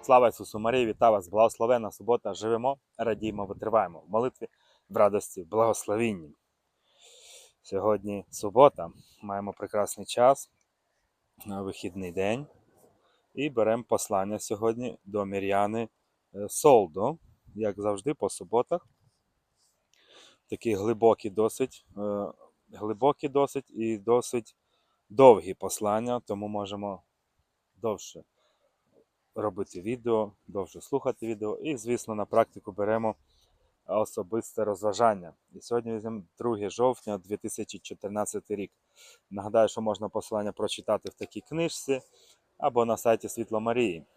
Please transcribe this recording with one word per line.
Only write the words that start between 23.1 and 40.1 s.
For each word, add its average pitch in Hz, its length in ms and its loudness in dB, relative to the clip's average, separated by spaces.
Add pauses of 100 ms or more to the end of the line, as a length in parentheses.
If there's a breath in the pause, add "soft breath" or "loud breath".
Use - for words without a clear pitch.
досить 139 440 -2
і 113 260 -4
досить 117 580 0 (540)
довгі 104 440 10
послання, 107 680 -2
тому 104 280 -8
можемо 101 560 -8 (720)
довше 98 480 -8 (1120)
робити 98 460 -6
відео, 113 500 -2 (160)
довше 90 340 -10
слухати 131 460 -4
відео. 107 300 -4
І, 151 200 -6
звісно, 117 380 -4
на 104 100 -4
практику 110 460 -2
беремо 107 440 0 (720)
особисте 107 800 -4
розважання. 101 680 0 (180)
І - 100 -20
сьогодні 117 320 -4
візьмемо 110 300 -8 (140)
друге 104 320 -2
жовтня, 117 480 0
дві 92 200 -8
тисячі 104 420 -10
чотирнадцятий 101 800 -8
рік. 98 140 -8 (580 loud breath)
Нагадаю, 107 380 2
що 117 140 -6
можна 104 280 -4
послання 104 420 -4